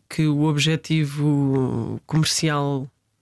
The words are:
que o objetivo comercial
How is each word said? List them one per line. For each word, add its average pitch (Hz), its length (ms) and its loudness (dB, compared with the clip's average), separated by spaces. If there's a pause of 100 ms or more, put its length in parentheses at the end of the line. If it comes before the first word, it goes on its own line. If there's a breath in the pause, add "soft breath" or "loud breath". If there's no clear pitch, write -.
que 156 180 0
o 147 160 2
objetivo 143 1600 0
comercial 143 840 0 (340)